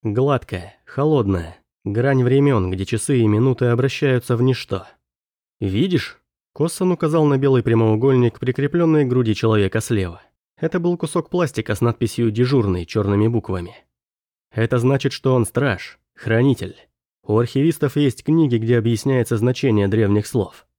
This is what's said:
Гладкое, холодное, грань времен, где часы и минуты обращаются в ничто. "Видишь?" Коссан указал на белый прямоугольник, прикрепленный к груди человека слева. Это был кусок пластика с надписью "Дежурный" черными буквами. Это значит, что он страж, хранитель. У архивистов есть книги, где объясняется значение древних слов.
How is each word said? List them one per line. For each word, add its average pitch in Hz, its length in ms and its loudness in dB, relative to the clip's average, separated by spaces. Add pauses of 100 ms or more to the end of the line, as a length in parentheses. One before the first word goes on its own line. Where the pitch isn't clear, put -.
Гладкое, 110 720 -4 (120)
холодное, 101 720 -2 (260)
грань 123 400 0
времен, 127 480 2
где 95 120 -4
часы 120 360 -2
и 110 80 4
минуты 123 380 2
обращаются 123 720 0
в 117 60 0
ничто. 123 440 -2 (760)
"Видишь?" 120 600 -2 (320)
Коссан 165 380 -4
указал 160 360 0
на 139 120 2
белый 135 240 2
прямоугольник, 117 760 2
прикрепленный 147 640 0
к 127 40 -2
груди 123 280 0
человека 107 440 0
слева. 92 400 -4 (360)
Это 165 240 -2
был 175 160 0
кусок 165 340 -6
пластика 143 460 -4
с - 40 -8
надписью 117 520 0
"Дежурный" 107 520 0
черными 101 440 0
буквами. 95 480 -4 (760)
Это 117 260 0
значит, 131 340 0
что 131 220 0
он 117 120 2
страж, 123 520 -4 (160)
хранитель. 117 640 0 (460)
У 107 160 0
архивистов 139 580 0
есть 143 280 0
книги, 151 320 2
где 113 220 2
объясняется 117 580 0
значение 110 500 2
древних 104 400 2
слов. - 400 -6 (120)